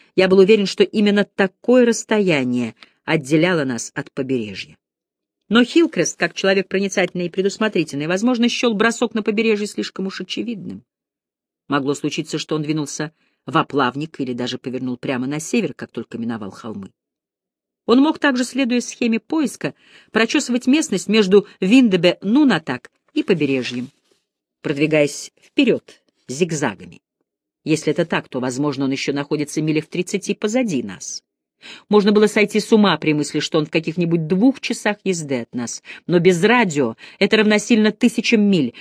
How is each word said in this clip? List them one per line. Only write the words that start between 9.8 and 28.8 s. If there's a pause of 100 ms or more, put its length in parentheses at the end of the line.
уж
очевидным. (840)
Могло
случиться,
что
он
двинулся (340)
во
плавник
или
даже
повернул
прямо
на
север,
как
только
миновал
холмы. (960)
Он
мог
также,
следуя
схеме
поиска, (380)
прочесывать
местность
между (140)
Виндебе-Нунатак (220)
и
побережьем, (720)
продвигаясь
вперед (260)
зигзагами. (600)
Если
это
так,
то,
возможно,